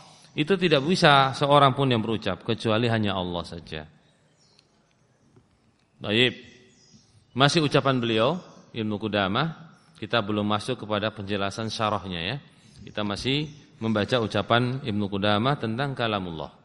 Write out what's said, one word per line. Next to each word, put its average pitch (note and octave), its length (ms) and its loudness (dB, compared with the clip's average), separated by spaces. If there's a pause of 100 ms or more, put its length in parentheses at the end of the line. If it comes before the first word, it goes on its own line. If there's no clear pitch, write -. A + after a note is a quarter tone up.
(340)
itu D#3 240 0
tidak D#3+ 240 4
bisa C#3 560 4
seorang C#3 400 6
pun C#3 80 0
yang B2 160 2
berucap G2+ 400 -4
kecuali A2+ 480 0
hanya G#2+ 240 0
Allah F2+ 320 -4
saja. D#2+ 400 -12 (2250)
Baik. A#2 320 2 (1040)
Masih C#3 240 4
ucapan C3+ 400 2
beliau, A#2 400 2 (320)
Ibnu G#2+ 240 -4
Qudamah, G#2+ 800 -2 (240)
kita A2+ 240 -2
belum G#2 240 -2
masuk G#2+ 400 -4
kepada G#2 240 -2
penjelasan G2 560 -4
syarahnya G2 560 -4
ya. G#2+ 120 -4 (520)
Kita - 160 -6
masih C3+ 480 -4 (320)
membaca A2 400 0
ucapan A#2+ 560 0
Ibnu G#2 320 -4
Qudamah G#2 480 0
tentang A#2 320 -4
kalamullah. G2 720 -6